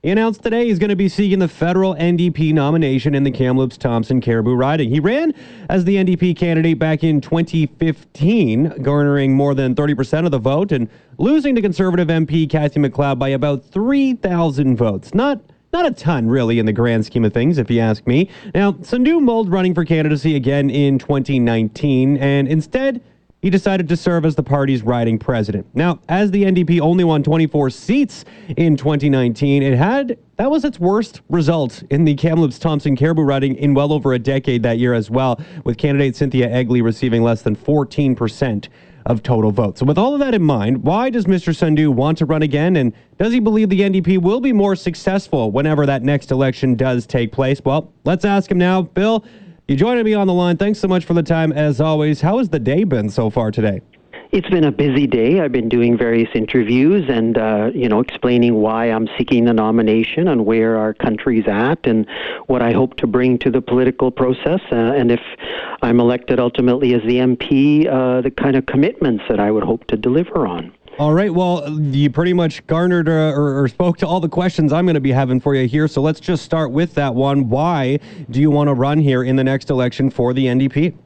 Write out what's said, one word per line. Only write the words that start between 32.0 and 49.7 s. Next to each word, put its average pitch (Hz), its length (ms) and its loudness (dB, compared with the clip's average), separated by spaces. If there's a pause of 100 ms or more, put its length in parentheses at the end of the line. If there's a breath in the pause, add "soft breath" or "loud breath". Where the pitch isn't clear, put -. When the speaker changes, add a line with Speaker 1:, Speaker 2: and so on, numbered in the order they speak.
Speaker 1:
the 147 120 2
Kamloops-Thompson 156 840 0
Caribou 156 240 2
riding 139 340 0
in 143 180 0
well 143 200 2
over 139 180 0
a 123 80 0
decade 131 440 -2
that 117 140 0
year 123 160 2
as 110 160 -2
well, 131 300 -2 (240 loud breath)
with 120 140 -4
candidate 139 400 0
Cynthia 127 320 0
Egley 123 340 0
receiving 117 400 0
less 117 180 0
than 107 140 -2
fourteen 143 580 0
percent 113 540 -4 (380 soft breath)
of 117 180 -2
total 110 280 2
votes. 101 280 -2
So 127 60 -2
with 147 120 2
all 247 160 0
of 285 60 -2
that 269 140 0
in 196 100 0
mind, 139 400 0
why 214 260 0
does 226 160 -2
Mister 175 280 0
Sundue 156 380 2
want 143 260 0
to 160 80 0
run 156 160 -2
again, 156 340 0
and 127 160 0 (280 soft breath)
does 220 120 0
he 247 80 2
believe 214 300 2
the 196 160 2
N 190 80 0
D 190 80 2
P 180 160 2
will 196 240 0
be 262 100 0
more 202 240 2
successful 170 720 -2
whenever 147 360 0
that 135 180 -2
next 139 280 -2
election 131 440 0
does 123 320 -2
take 120 240 -2
place? 135 320 -2
Well, 151 300 -2 (100)
let's 175 220 -2
ask 202 260 0
him 185 60 0
now. 185 240 2
Bill, 214 420 -2 (460 loud breath)
you 139 60 2